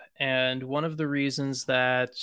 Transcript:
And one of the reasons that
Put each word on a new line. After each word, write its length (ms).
And 460
one 200
of 120
the 100
reasons 600
that 560